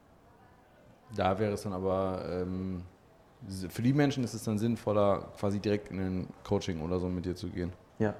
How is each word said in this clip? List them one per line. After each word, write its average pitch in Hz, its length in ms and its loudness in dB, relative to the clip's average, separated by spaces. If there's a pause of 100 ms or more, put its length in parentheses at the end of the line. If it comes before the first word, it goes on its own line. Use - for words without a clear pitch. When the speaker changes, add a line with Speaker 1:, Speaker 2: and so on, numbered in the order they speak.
(1160)
Speaker 1:
Da 95 240 2
wäre 107 140 2
es 101 100 -4
dann 104 100 -4
aber, 92 560 0
ähm, 92 540 -4 (640)
s-, 95 200 -8
für 113 140 -6
die 127 100 4
Menschen 139 300 4
ist 113 120 -4
es 107 100 -8
dann 107 140 0
sinnvoller, 104 720 2 (100)
quasi 101 220 0
direkt 104 300 0
in 92 80 -6
ein 92 300 -2 (160)
Coaching 92 380 0
oder 90 160 0
so 90 100 0
mit 90 160 -2
dir 90 100 -2
zu 87 140 -8
gehen. 87 240 -4 (260)
Speaker 2:
Ja. 104 200 2